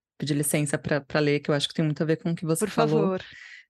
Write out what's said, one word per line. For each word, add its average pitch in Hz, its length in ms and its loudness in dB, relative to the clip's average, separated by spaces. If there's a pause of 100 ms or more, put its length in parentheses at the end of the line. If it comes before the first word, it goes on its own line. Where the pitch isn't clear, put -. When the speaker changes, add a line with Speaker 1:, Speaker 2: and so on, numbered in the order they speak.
(160)
Speaker 1:
pedir 143 180 -2
licença 147 440 0
pra, 147 220 0
pra - 180 -4
ler, 147 220 2
que - 100 -4
eu 156 40 4
acho 143 120 0
que - 80 -14
tem 165 100 2
muito 151 160 0
a 165 60 0
ver 156 120 2
com 165 120 -4
o 165 60 0
que 180 100 -8
você 165 200 0
Speaker 2:
Por 190 40 -8
Speaker 1:
falou. 156 300 4
Speaker 2:
favor. 185 240 0 (460)